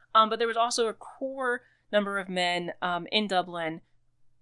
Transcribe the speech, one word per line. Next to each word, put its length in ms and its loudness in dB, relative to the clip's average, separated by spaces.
Um, 160 6
but 80 0
there 100 0
was 100 -4
also 300 2
a 60 -2
core 720 -6
number 280 2
of 100 -6
men, 440 0
um, 280 -2
in 160 2
Dublin 540 -2